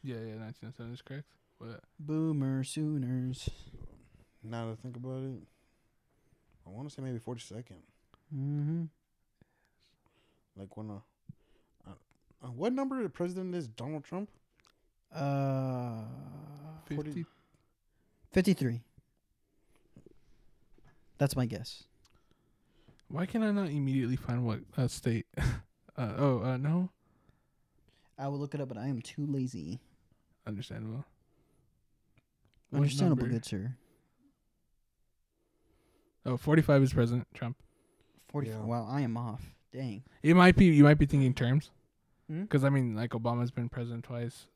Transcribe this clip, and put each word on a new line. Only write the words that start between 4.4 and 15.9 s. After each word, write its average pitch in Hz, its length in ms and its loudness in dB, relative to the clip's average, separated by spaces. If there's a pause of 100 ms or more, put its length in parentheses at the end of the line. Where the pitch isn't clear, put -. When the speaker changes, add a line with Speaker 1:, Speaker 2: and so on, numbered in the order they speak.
Speaker 3:
Now 113 240 -8
that 113 60 -6
I - 20 -10
think 123 220 -14
about 131 260 -10
it, 131 180 -10 (1300)
I 85 40 -20
wanna 127 200 -12
say - 100 -14
maybe 123 200 -6
forty-second. 117 560 -12 (580)
Speaker 2:
Mm-hmm. 147 500 -4 (1700)
Speaker 3:
Like 98 200 -18
when, 107 140 -10
uh, 101 100 -12 (840)
uh, 95 40 -18 (520)
uh, 123 80 -14
what 156 220 -4
number 262 300 -4
the 180 80 -4
president 180 440 -6
is 160 140 -6
Donald 143 360 -10
Trump? 196 260 -8 (840)
Speaker 2:
Uh, 131 880 -2 (840)